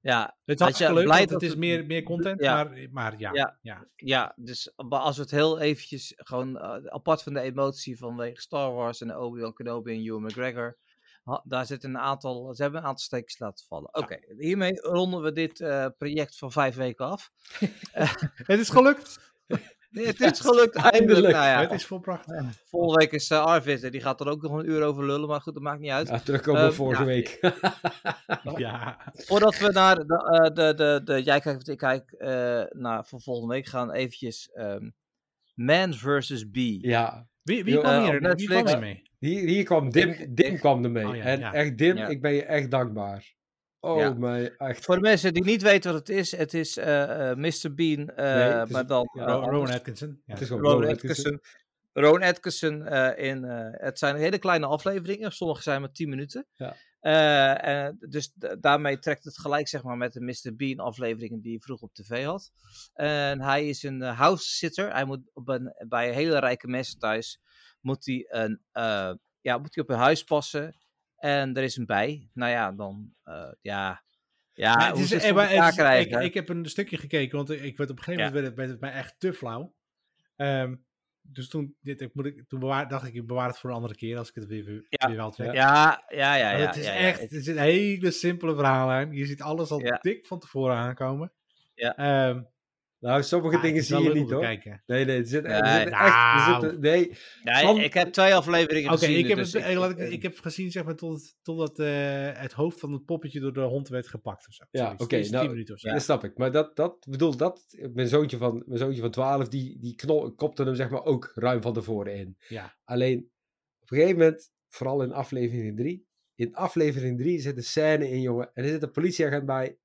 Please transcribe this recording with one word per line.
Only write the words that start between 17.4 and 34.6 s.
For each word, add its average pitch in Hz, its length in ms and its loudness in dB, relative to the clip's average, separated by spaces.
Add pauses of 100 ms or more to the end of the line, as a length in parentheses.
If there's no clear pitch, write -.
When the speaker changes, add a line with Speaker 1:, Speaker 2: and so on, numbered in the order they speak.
Speaker 2:
<laughs> - 920 -4
Het 202 100 6
is 220 80 -2
gelukt. 277 580 4 (640)
Speaker 1:
Nee, 220 160 -6
het 214 140 -2
is 320 200 4
gelukt, 240 400 6
Speaker 3:
<laughs> 233 100 8
Speaker 1:
eindelijk. 208 40 4
Speaker 3:
Eindelijk. 208 400 8
Speaker 1:
Nou 143 120 6
ja. 127 140 6
Speaker 2:
Het - 120 2
is 185 140 -4
volbracht. 180 400 -10 (380)
Speaker 1:
Volgende 170 340 2
week 156 140 6
is, 151 180 -4
eh, 156 140 4
Arvid, 147 380 2
en 127 80 -6
die 131 100 -8
gaat 131 200 -4
er 143 80 -4
ook 151 140 -4
nog 147 100 -6
een 160 160 -4
uur 156 140 2
over 143 240 0
lullen, 147 220 -2
maar 147 120 -2
goed, 151 140 -12
dat 143 80 -12
maakt 147 180 -6
niet 147 100 -8
uit. 135 180 0
Speaker 3:
Ja, 120 120 -2
terugkomen 143 420 2
op 156 60 6
Speaker 1:
Ehm, 156 80 0
Speaker 3:
vorige 131 260 0
Speaker 1:
ja. 139 60 2
Speaker 3:
week. 123 320 -2
<laughs> - 1160 -4
Speaker 2:
Ja. 117 420 -8 (160)
Speaker 1:
Voordat 202 440 4
we 202 140 4
naar 190 240 8 (100)
de, 160 80 2
eh, 165 400 6
de, 156 200 4
de, 147 300 4
de, 135 180 0
jij 143 180 4
kijkt, 139 180 -4
wat 131 100 -14
ik 139 100 -8
kijk, 131 340 -2
eh, 123 560 -2
naar 113 380 -6
voor 127 140 -18
volgende 120 340 -6
week 135 120 -6
gaan, 123 260 -6
eventjes, 120 600 -6
ehm, 104 380 -8 (640)